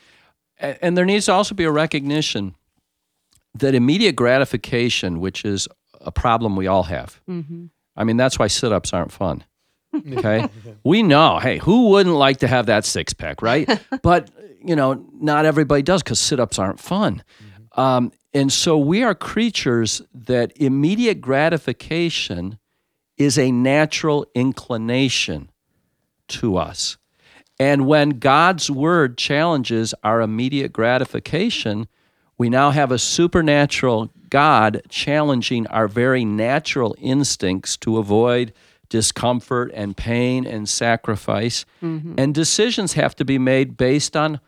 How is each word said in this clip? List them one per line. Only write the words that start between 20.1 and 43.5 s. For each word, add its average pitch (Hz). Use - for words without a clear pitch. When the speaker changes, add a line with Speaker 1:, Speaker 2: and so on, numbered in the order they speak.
Speaker 1:
that 120
immediate 160
gratification 139
is 143
a 131
natural 147
inclination 120
to 101
us. 80
And 139
when 147
God's 151
word 143
challenges 139
our 113
immediate 123
gratification, 120
we 120
now 135
have 139
a 127
supernatural 147
God 120
challenging 135
our 113
very 123
natural 117
instincts 123
to 113
avoid 113
discomfort 123
and 101
pain 123
and 107
sacrifice. 117
Speaker 2:
Mm-hmm. 160
Speaker 1:
And 139
decisions 202
have 143
to 147
be 135
made 131